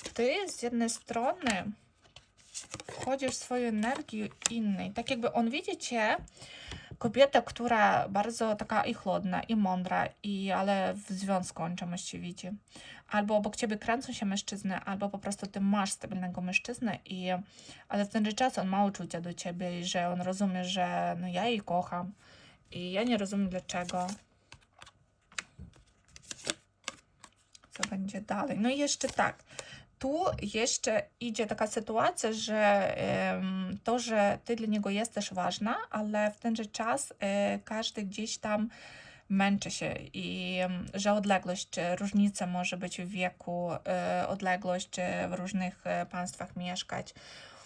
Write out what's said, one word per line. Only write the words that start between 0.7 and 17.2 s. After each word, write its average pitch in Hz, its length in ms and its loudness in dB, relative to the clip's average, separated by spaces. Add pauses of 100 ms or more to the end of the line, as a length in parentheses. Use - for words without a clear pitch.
strony 233 800 0 (1200)
wchodzisz 262 400 0
w - 40 -4
swoją 247 340 0
energię 220 600 0 (200)
innej. 202 420 0
Tak 233 180 -4
jakby 240 240 0
on 226 160 4
widzi 339 280 -2
cię, 233 400 2 (800)
kobieta, 247 440 8
która 220 680 4
bardzo 214 460 2
taka 214 300 0
i 233 80 0
chłodna, 180 500 0
i 226 120 0
mądra, 185 540 2 (140)
i, 196 280 -2
ale 190 420 2
w 202 160 -10
związku 190 540 -2
on 175 120 -2
czemuś 175 260 -6
się - 180 -8
widzi. 175 320 -8 (580)
Albo 208 260 4
obok 208 200 2
ciebie 214 220 0
kręcą 240 360 -2
się 226 120 -4
mężczyzny, 196 540 -2
albo 196 300 -4
po 202 100 -6
prostu 202 280 -6
ty 196 140 -6
masz 196 300 4
stabilnego 180 500 -4
mężczyznę, 214 640 -2
i, 185 240 -4 (600)